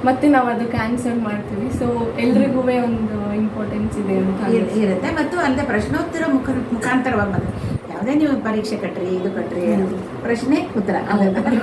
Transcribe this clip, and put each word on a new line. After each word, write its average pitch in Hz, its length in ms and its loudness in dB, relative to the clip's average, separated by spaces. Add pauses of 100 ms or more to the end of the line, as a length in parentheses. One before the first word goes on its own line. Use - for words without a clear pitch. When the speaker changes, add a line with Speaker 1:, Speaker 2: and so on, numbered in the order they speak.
Speaker 1:
ಮತ್ತೆ 262 240 4
ನಾವು 254 200 4
ಅದಕ್ಕೆ 233 280 -2
ಆನ್ಸರ್ 233 420 -2
ಮಾಡ್ತೀವಿ. 208 600 -4
So 233 420 -2
ಎಲ್ರಿಗೂ 254 400 4
ಒಂದು 220 760 0
ಇಂಪಾರ್ಟೆನ್ಸ್ 214 640 -2
ಇದೆ 196 180 0
ಅಂತ 190 240 0
Speaker 2:
ಇರ್-, 226 160 2
Speaker 1:
ಅನ್ಸುತ್ತೆ. - 240 2
Speaker 2:
ಇರುತ್ತೆ. 208 300 0
ಮತ್ತು 320 280 -2
ಅಲ್ಲದೆ 277 240 2
ಪ್ರಶ್ನೋತ್ತರ 311 640 -2
ಮುಖ-, 262 460 0
ಮುಖಾಂತರವಾಗಿ 233 600 0
ಬಂದ್ರೆ - 420 -4 (200)
ಯಾವುದೇ 247 200 -2
ನೀವು 277 300 2
ಪರೀಕ್ಷೆ 214 320 -2
ಕಟ್ರಿ, 190 280 -4
ಇದು 180 180 -2
ಕಟ್ರಿ, 185 520 0
Speaker 1:
ಹ್ಮ್. 185 240 0 (240)
Speaker 2:
ಪ್ರಶ್ನೆ 254 540 0
ಉತ್ತರ 196 180 0 (160)
Speaker 1:
ಹೌದು. 202 520 2